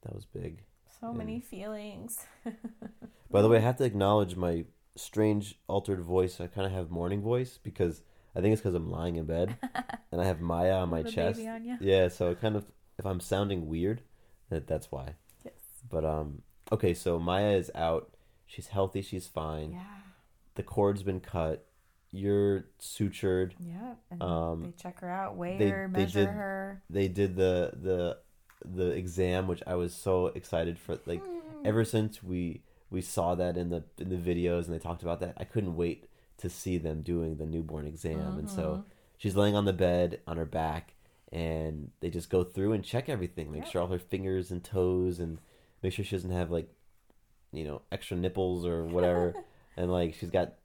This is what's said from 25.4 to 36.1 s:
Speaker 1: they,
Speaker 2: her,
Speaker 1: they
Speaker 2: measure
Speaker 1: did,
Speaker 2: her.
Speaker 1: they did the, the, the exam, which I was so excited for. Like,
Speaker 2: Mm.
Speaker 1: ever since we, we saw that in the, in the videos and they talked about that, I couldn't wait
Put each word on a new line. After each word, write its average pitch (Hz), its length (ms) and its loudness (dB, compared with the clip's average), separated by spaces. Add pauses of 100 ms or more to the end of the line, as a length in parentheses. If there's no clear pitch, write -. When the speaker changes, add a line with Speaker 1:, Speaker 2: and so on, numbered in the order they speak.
Speaker 1:
they, 104 100 6
Speaker 2:
her, 190 240 -2
Speaker 1:
they 185 80 2
Speaker 2:
measure 98 260 2
Speaker 1:
did, - 40 0
Speaker 2:
her. 196 580 -6
Speaker 1:
they 98 200 2
did 92 280 2
the, 90 380 4
the, 87 440 0 (460)
the 90 280 0
exam, 90 560 0
which 87 180 -2
I 90 80 -2
was 90 200 0
so 92 340 2
excited 85 500 -2
for. - 260 -6
Like, 87 180 -4
Speaker 2:
Mm. 330 440 -8
Speaker 1:
ever 110 180 4
since 110 380 -2
we, 90 400 -4 (280)
we 92 120 -4
saw 87 320 0
that 87 220 0
in 87 140 -2
the, 82 140 -2 (140)
in 87 100 -6
the 92 80 -2
videos 87 500 0
and 85 80 -4
they 82 40 -4
talked 85 240 -8
about 85 180 -4
that, 90 160 -6
I - 80 -8
couldn't 92 320 -2
wait 85 320 -2 (300)